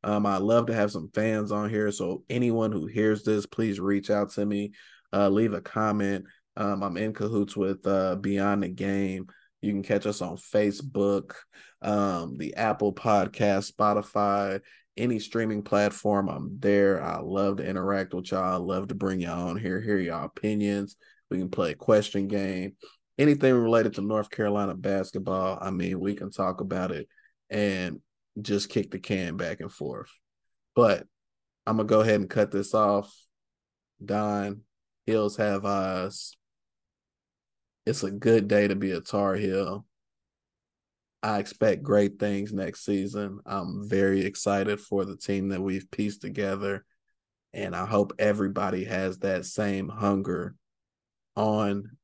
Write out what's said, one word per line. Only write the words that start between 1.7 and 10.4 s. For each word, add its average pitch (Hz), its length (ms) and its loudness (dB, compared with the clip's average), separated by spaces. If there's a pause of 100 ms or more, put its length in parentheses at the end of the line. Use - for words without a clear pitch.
so - 380 -4
anyone 117 420 2
who 85 140 -4
hears 107 360 2
this, 107 220 0
please 107 340 -2
reach 101 300 0
out 104 240 0
to 104 140 -2
me, 104 260 -4 (400)
uh, 98 160 4
leave 104 240 4
a 92 80 -4
comment. 101 640 -2 (320)
Um, 101 260 -2
I'm 90 140 -4
in 107 160 -2
cahoots 104 440 -2
with, 95 300 -2
uh, 95 300 2
Beyond 98 460 0
the 90 60 -2
Game. 95 580 -4 (340)
You 104 120 -2
can 98 100 -2
catch 101 220 0
us 104 160 -2
on 87 160 -6
Facebook, 101 960 0 (460)